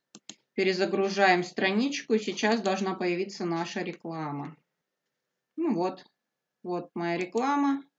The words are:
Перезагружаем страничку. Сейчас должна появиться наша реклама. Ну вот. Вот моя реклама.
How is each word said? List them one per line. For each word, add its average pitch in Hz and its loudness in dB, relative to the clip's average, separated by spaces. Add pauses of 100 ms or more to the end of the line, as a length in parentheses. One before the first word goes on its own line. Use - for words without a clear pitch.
(520)
Перезагружаем 190 4
страничку. 220 0
Сейчас 214 0
должна 190 0
появиться 185 -2
наша 170 -2
реклама. 160 -8 (1000)
Ну 311 2
вот. 185 -2 (580)
Вот 175 -4
моя 170 -2
реклама. 277 0 (160)